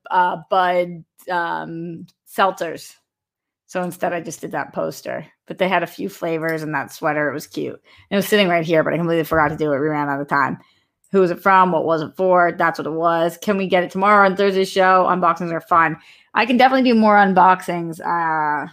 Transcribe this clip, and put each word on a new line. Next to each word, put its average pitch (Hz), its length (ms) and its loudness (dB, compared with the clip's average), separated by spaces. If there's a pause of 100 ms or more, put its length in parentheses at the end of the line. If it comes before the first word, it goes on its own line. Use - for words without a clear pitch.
(100)
uh, 180 400 0
Bud, 180 540 0 (260)
um, 170 760 -8 (220)
seltzers. 185 680 -4 (680)
So 185 160 -6
instead, 180 300 -6
I 175 80 -6
just 165 220 -12
did 165 100 -10
that 147 220 -8
poster. 160 520 -8 (200)
But - 120 -14
they 185 100 0
had 175 140 2
a 165 40 -4
few 185 220 -10
flavors 165 540 -6
and 151 120 -6
that 139 160 -6
sweater. 151 380 -4
It 127 60 -4
was 156 120 -10
cute. - 280 -10
And - 80 -20 (280)
it 196 60 -2
was 190 100 0
sitting 202 220 2
right 170 160 0
here, 160 180 2
but 143 120 -2
I - 20 -2
completely 165 280 -2
forgot 156 240 0
to 156 80 -6
do 151 160 -2
it. 135 80 -2
We 156 80 -2
ran 147 200 -4
out 139 120 -4
of 143 80 -10
time. 139 300 -2 (540)
Who 196 80 2
was 180 100 2
it - 120 -8
from? 185 280 4
What 160 140 -2
was 160 160 0
it 147 160 -10
for? 180 360 4
That's 170 260 -2
what 147 80 -8
it 147 60 -6
was. 170 440 0
Can 202 220 -4
we 190 80 -4
get 180 180 2
it 175 60 -8
tomorrow 202 340 4
on 185 120 2
Thursday's 190 340 0
show? 185 360 4
Unboxings 175 460 0
are 160 80 -6
fun. 160 380 0 (340)
I 226 140 0
can 254 100 2
definitely 254 340 4
do 226 80 4
more 214 180 6
unboxings, 180 840 2
uh, 156 720 -2